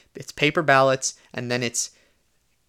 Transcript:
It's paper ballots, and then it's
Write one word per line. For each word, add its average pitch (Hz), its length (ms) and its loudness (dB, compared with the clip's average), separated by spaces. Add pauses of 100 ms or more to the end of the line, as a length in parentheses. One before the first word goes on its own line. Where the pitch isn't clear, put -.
(160)
It's - 160 -18
paper 147 320 0
ballots, 135 500 2 (200)
and 120 180 -8
then 123 100 -2
it's - 300 -6 (760)